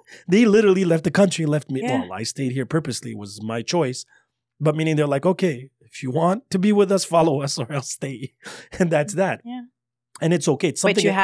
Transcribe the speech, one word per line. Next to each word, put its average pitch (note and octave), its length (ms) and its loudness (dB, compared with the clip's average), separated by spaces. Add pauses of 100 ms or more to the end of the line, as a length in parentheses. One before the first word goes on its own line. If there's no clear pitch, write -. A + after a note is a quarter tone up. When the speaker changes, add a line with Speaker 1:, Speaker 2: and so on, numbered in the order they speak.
(280)
Speaker 1:
They G3+ 160 6
literally G3+ 400 6
left E3 200 2
the E3+ 60 0
country F#3 320 2
and D3+ 80 0
left D3 200 -2
me. C3 120 -4
Speaker 2:
Yeah. C3 200 0
Speaker 1:
Well, F#2 100 -10
I G2 100 -8
stayed B2 300 -4
here C3 140 -4
purposely. C3 460 -4
It G#2+ 60 -10
was G#2 240 -14
my A2+ 200 -6
choice. C3+ 420 -2 (560)
But D3+ 160 0
meaning D#3+ 200 0
they're D3 200 2
like, C#3 100 0
"Okay, D#3+ 440 -2 (100)
if - 240 -20
you B2+ 80 -4
want F3 380 0
to G3 80 -2
be G#3 140 2
with G3+ 200 4
us, F#3+ 120 0
follow D#3+ 380 2
us C#3 160 -6
<laughs> D3+ 40 -2
or A#2 100 -8
else C#3 180 -6
stay." C3+ 420 -10 (460)
And F3 140 2
that's D3 220 0
that. D#3 300 -2
Speaker 2:
Yeah. B3 180 -12 (580)
Speaker 1:
And E3 120 2
it's E3+ 140 0
okay. D#3+ 220 0
It's - 140 -6
Speaker 2:
But G#3+ 80 2
Speaker 1:
something G3 140 2
Speaker 2:
you G3+ 60 4
Speaker 1:
that F#3+ 140 0